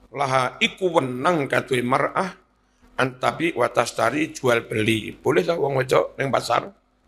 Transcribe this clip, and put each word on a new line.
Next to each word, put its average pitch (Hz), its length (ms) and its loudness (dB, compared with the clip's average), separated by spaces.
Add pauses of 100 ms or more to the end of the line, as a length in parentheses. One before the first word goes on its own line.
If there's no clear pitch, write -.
(120)
laha 131 480 0
iku 180 400 2
wenang 135 480 0
kaduwe 127 340 0
mar'ah 143 480 0 (720)
antabi 131 560 -2
wa 117 160 2
tashtari 127 640 0
jual 120 320 0
beli. 107 480 -2
Boleh 160 260 2
tak 170 160 0
wong 139 220 0
wedok 131 400 0
ning 135 100 -2
pasar 120 380 0 (400)